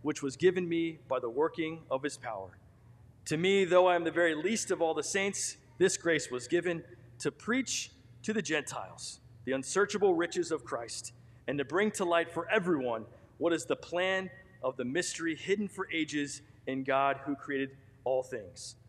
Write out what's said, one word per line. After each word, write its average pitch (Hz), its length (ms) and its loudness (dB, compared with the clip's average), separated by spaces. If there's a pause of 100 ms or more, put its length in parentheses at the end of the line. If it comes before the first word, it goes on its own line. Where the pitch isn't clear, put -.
which 147 200 -4
was 135 140 -4
given 180 320 2
me 165 400 -2
by 127 100 0
the 123 100 -4
working 160 520 -2 (100)
of 135 140 -2
his 147 120 -4
power. 95 420 -10 (680)
To 151 120 -2
me, 190 280 4
though 180 240 8
I 175 80 6
am 170 80 2
the 165 80 0
very 165 240 4
least 196 340 -2
of 165 100 0
all 160 140 2
the 151 80 -2
saints, - 540 -2 (220)
this 180 180 4
grace 165 340 2
was 123 160 -6
given 170 380 0 (340)
to 151 140 -2
preach - 580 -2 (320)
to 214 100 -4
the 208 100 0
Gentiles 135 760 -6 (280)
the 127 60 -2
unsearchable 190 600 2
riches 170 380 0
of 135 120 -4
Christ, 117 480 -8 (360)
and 139 100 0
to 139 60 0
bring 190 280 2
to 202 120 -2
light 170 260 2
for 170 200 -4
everyone 139 560 0 (320)
what 170 160 2
is 160 100 -2
the - 100 0
plan 185 560 -2 (320)
of 131 140 -2
the 127 80 -4
mystery 165 500 -2
hidden 202 320 -2
for 185 240 -8
ages 147 520 -2 (240)
in 131 180 -4
God 135 400 2
who 147 100 -2
created 135 360 -4 (340)
all 127 180 0
things - 540 -12 (120)